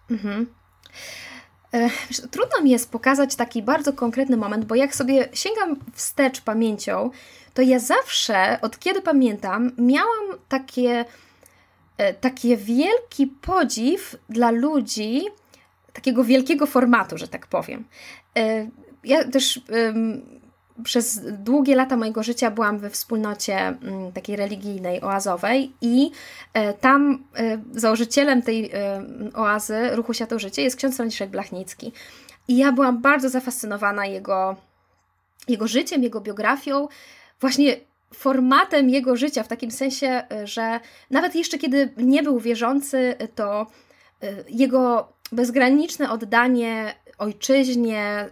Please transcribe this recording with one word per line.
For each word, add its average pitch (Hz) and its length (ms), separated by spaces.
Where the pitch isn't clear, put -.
Mhm. 214 420
E, 233 160
wiesz, - 140
trudno 453 300
mi 269 100
jest 233 200
pokazać 269 440
taki 233 280
bardzo 285 300
konkretny 254 440
moment, 214 280
bo 226 100
jak 269 200
sobie 262 380
sięgam 381 420
wstecz - 480
pamięcią, 214 680
to 254 80
ja 254 180
zawsze, 226 800
od 226 180
kiedy 381 220
pamiętam, 240 760
miałam 370 480
takie, 247 580
e, 202 160
taki 247 440
wielki 277 680
podziw 320 880
dla 233 220
ludzi 240 720
takiego 254 300
wielkiego 269 420
formatu, 240 520
że 175 100
tak - 200
powiem. - 380
E, 220 320
ja 277 200
też, 254 460
em, 226 520
przez 226 380
długie 269 320
lata 262 220
mojego 220 260
życia 233 280
byłam 208 280
we 202 100
wspólnocie, 208 680
mm, 185 540
takiej 196 240
religijnej, 196 640
oazowej 196 800
i, 247 300
e, 208 200
tam, 269 500
e, 220 240
założycielem 233 720
tej, 220 320
e, 196 300
oazy 220 580
Ruchu 226 220
Światło 226 260
Życie 202 220
jest 262 140
ksiądz 262 200
Franciszek 220 340
Blachnicki. 190 640
I 247 100
ja 277 140
byłam 254 300
bardzo 269 280
zafascynowana 208 760
jego, 190 500
jego 226 200
życiem, 269 360
jego 214 180
biografią, 269 680
właśnie 262 360
formatem 269 760
jego 254 260
życia 247 280
w - 40
takim 226 240
sensie, 262 600
e, 208 160
że 226 320
nawet 320 240
jeszcze 330 220
kiedy 277 400
nie 262 260
był 269 160
wierzący, 247 760
to, 208 320
e, 202 100
jego 240 640
bezgraniczne 262 800
oddanie 226 840
ojczyźnie, 214 1120